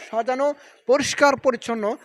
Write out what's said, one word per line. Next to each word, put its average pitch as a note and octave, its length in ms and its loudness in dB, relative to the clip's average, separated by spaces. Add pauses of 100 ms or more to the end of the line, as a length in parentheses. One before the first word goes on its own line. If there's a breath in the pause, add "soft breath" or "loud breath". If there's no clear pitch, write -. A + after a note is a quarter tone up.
(120)
সাজানো, B3+ 420 -2 (340 soft breath)
পরিষ্কার C#4 500 2
পরিচ্ছন্ন। A#3 680 -4